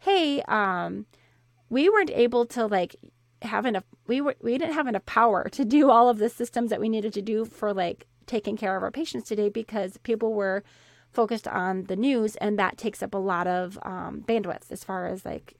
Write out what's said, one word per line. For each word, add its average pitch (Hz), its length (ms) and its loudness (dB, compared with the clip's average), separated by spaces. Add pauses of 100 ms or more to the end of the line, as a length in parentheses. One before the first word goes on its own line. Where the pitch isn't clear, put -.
"Hey, 320 420 2
um, 190 640 -2 (640)
we 277 180 4
weren't 403 220 4
able 240 360 4
to, 233 200 -2
like, 196 300 0 (460)
have 220 240 -2
enough, 202 180 -2 (220)
we 254 160 0
were, 285 180 0
we 233 160 -2
didn't 311 180 -2
have 302 120 -2
enough 208 180 -4
power 220 460 2
to - 140 -2
do 269 260 6
all 233 180 10
of 233 100 4
the 214 120 2
systems 240 400 -4
that - 100 -2
we 220 80 0
needed 220 240 -2
to 202 100 -4
do 220 220 -2
for, 214 300 -4
like, 180 320 -4 (200)
taking 214 300 -4
care 196 180 -2
of 190 80 -2
our 196 80 -2
patients 262 380 -8
today 208 220 0
because 208 480 -6
people 226 340 -2
were 196 320 -2 (480)
focused 226 340 0
on 190 380 -2
the 185 120 -4
news, 226 400 0
and 208 220 -2
that 190 200 -2
takes - 240 -6
up 202 100 -8
a 196 60 -4
lot 185 280 -2
of, 180 360 -4
um, 185 440 -10
bandwidth 208 460 -4
as - 100 -12
far 185 240 -6
as, 185 200 -8
like, - 340 -12